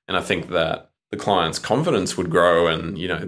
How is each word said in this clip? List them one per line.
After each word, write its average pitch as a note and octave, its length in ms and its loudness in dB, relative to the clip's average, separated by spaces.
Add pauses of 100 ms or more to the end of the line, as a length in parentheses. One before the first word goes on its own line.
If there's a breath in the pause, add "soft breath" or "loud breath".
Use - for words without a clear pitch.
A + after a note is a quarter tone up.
And F#2+ 80 -2
I F2 40 0
think E2+ 280 -2
that D#2+ 420 -2 (220)
the G#2 40 -8
client's F2 440 0
confidence A2+ 560 0
would F2+ 140 -4
grow F2 360 4
and, D#2+ 320 -2
you F2+ 80 -6
know, E2+ 220 -4